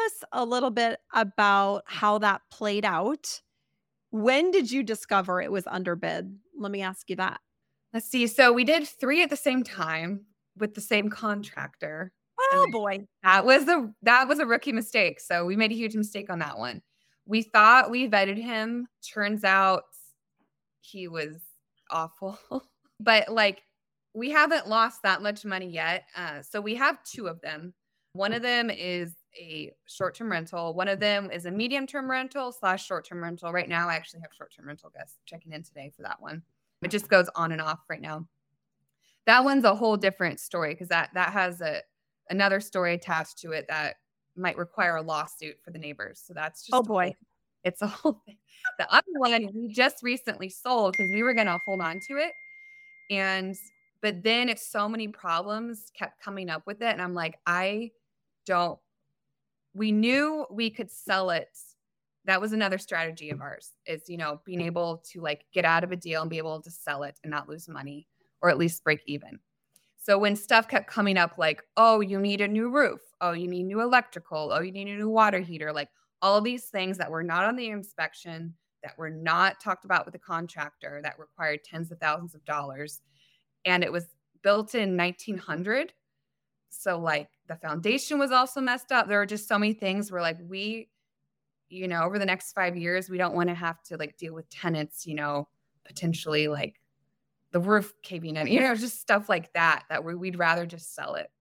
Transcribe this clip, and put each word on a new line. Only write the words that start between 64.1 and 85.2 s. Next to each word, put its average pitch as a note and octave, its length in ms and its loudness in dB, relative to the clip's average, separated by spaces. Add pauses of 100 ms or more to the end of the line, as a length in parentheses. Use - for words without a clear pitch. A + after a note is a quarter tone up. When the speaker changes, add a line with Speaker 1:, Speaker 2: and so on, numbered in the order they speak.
Speaker 2:
know, D3+ 280 -8
being F3+ 160 -6
able E3+ 380 -2 (120)
to, F3 100 -16
like, D3+ 320 -6
get E3+ 120 2
out E3 200 4
of F#3 60 -6
a F3+ 60 -2
deal D#3+ 240 -4
and E3 80 -4
be E3 100 -6
able D#3 220 -8
to E3+ 100 -20
sell D3 320 -8
it C#3 200 -12
and D#3 80 -10
not D3 180 -6
lose E3 200 -14
money C#3+ 380 -14 (340)
or F3 80 6
at C#3 100 6
least E3+ 240 0
break D3+ 240 2
even. D3 320 -10 (580)
So G3+ 220 4
when G#3 180 4
stuff A3+ 320 4
kept G#3 200 0
coming G3+ 280 2
up, F3+ 200 2
like, D#3 260 0 (140)
"Oh, A3 240 8
you G3 180 -2
need G3+ 220 0
a G3+ 80 2
new A3 220 0
roof. C4+ 300 2 (200)
Oh, F3 120 0
you F3 140 -6
need F3+ 180 -4
new G3+ 160 -2
electrical. G3+ 720 -2
Oh, D#3 80 2
you F#3 100 -6
need G3 180 -10
a G3+ 80 -8
new G#3+ 120 -2
water G#3+ 320 4
heater." D#3 320 -8
Like, D3 160 -6 (320)
all G3+ 200 6
these B3 280 -4
things F#3+ 300 -4
that E3 120 -6
were D#3+ 120 -4
not F3 220 0
on A#3 120 0
the A#3 120 -6
inspection, E3 840 -10 (280)
that - 160 -18
were D#3+ 120 -8
not E3 500 2
talked F#3+ 240 -6
about F#3 200 0
with - 80 -14
the - 60 -18
contractor, D3+ 840 -10
that - 160 -8
required D3+ 460 -6
tens E3 260 -10
of E3 80 -16
thousands D#3+ 360 -2
of D3 100 -20
dollars. D3 560 -8 (640)
And F3+ 180 4
it - 100 0
was E3+ 220 -6 (280)
built G#3+ 320 2
in G3 220 0
nineteen F3+ 420 -2